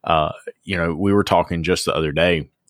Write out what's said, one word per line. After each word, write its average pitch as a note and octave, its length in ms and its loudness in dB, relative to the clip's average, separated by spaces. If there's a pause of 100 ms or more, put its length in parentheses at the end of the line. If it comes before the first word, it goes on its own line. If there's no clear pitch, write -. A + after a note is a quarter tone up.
Uh, D#2 280 0 (320)
you F#2+ 120 -6
know, E2+ 180 -2
we G2 200 0
were G2+ 100 4
talking F2 380 0
just F2 240 -2
the - 100 -2
other D#2 160 -2
day. E2 380 0 (200)